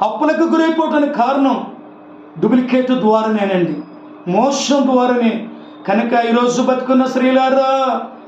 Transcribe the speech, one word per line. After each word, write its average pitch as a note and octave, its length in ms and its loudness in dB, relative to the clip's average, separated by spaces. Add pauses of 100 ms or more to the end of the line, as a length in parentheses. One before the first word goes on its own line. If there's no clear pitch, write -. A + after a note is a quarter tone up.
అప్పులకు D4+ 400 0
గురైపోవడానికి D#4+ 720 0
కారణం C4 520 0 (760)
డూప్లికేట్ B3+ 520 0
ద్వారానేనండి, G#3 840 0 (540)
మోసం B3+ 560 0
ద్వారానే. B3 600 0 (400)
కనుక A3+ 240 0
ఈరోజు A#3+ 500 2
బతుకున్న B3+ 420 2
స్త్రీలారా, C4 960 2 (280)